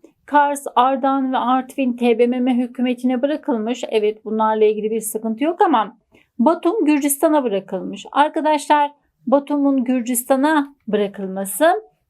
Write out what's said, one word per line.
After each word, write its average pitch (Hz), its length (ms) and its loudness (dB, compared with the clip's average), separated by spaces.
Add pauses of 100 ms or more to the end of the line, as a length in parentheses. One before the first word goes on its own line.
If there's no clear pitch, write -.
(260)
Kars, 285 400 2 (100)
Ardahan 269 580 0
ve 247 40 0
Artvin 254 600 -2
T 233 220 2
B 240 80 4
M 247 120 0
M 247 160 0
hükümetine 247 680 -2
bırakılmış. 254 680 -2
Evet, 214 360 -2
bunlarla 220 400 2
ilgili 214 260 0
bir 226 80 -2
sıkıntı 220 440 -6
yok 339 180 0
ama 233 360 0 (420)
Batum 339 460 2
Gürcistan'a 302 580 2
bırakılmış. 196 680 -6
Arkadaşlar, 294 800 2 (360)
Batum'un 277 560 2
Gürcistan'a 262 920 0 (120)
bırakılması 202 960 -2 (260)